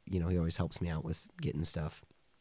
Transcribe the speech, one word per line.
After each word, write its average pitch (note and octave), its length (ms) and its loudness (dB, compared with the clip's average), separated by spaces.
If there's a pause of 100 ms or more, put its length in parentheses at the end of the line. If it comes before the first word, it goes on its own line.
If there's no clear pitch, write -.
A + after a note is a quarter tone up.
you F#2 140 0
know, E2+ 80 2
he F2+ 100 4
always E2 180 2
helps E2 240 0
me F2 80 0
out D#2 160 -2
with - 220 -2 (140)
getting D2+ 240 0
stuff. D#2 400 -2 (360)